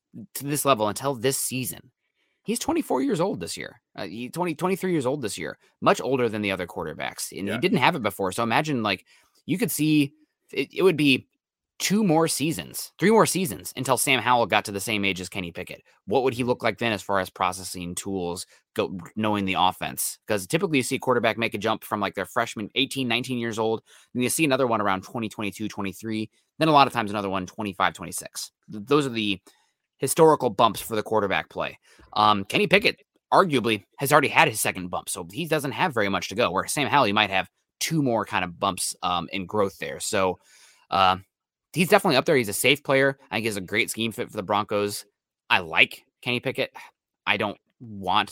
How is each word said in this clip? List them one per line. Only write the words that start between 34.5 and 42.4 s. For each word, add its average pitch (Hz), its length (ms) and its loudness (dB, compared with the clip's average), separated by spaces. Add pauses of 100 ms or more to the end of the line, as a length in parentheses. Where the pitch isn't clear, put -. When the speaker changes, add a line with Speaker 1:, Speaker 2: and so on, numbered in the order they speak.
Speaker 1:
second 92 280 -2
bump, 87 200 -6
so 92 240 -8
he 147 140 -6
doesn't 147 260 -2
have 135 220 -2
very 101 160 2
much 92 180 -2
to 98 60 -8
go, 104 160 2
where 92 160 -2
Sam 139 200 -2
Howell, 131 220 4
you 101 60 0
might 107 160 4
have 92 180 0 (320)
two 160 220 0
more 117 240 0
kind 98 180 -2
of 85 160 -10
bumps, 98 420 -2
um, 87 300 -2
in 92 140 -6
growth 98 320 -2
there. 71 200 -8
So, 95 400 -2 (520)
uh, 95 260 4 (560)
he's 165 160 0
definitely 196 280 4
up 139 100 2
there. 165 100 4
He's 120 140 0